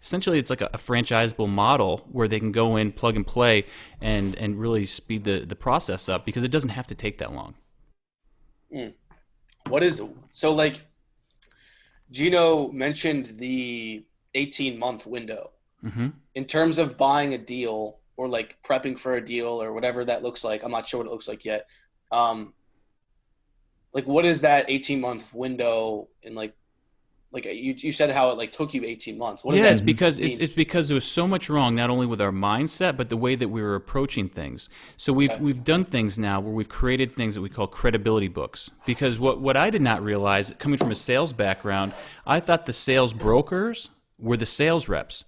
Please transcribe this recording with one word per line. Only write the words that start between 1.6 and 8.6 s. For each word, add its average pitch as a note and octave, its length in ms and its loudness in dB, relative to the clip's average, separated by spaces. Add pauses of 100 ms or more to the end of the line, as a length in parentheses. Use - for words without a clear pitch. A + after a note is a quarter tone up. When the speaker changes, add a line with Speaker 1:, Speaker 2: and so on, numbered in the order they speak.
Speaker 1:
where A#2 180 2
they G#2+ 100 0
can G#2+ 140 -2
go A2+ 240 4
in, G#2+ 160 0
plug A2+ 240 0
and G2+ 100 -2
play, A#2 380 4 (340)
and, G2+ 380 0
and G#2 200 -4
really A2 280 0
speed G#2+ 400 -6
the, G2 160 0
the F#2+ 160 -10
process B2 500 -2
up F#2 180 -2
because A#2+ 200 -2
it B2+ 40 -2
doesn't C#3 220 0
have B2+ 160 -10
to G2 80 -12
take - 240 -8
that - 120 -8
long. C#2 100 -12 (1300)